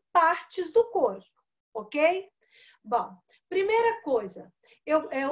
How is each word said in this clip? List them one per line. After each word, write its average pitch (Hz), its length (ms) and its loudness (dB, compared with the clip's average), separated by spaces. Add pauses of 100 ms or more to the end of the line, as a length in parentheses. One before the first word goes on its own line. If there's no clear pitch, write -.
(120)
partes 349 600 0
do 466 180 6
corpo, 220 360 0 (460)
ok? 311 560 0 (540)
Bom, 208 340 -4 (320)
primeira 453 540 0
coisa, 220 500 -4 (340)
eu, 302 240 0
eu, 269 220 -4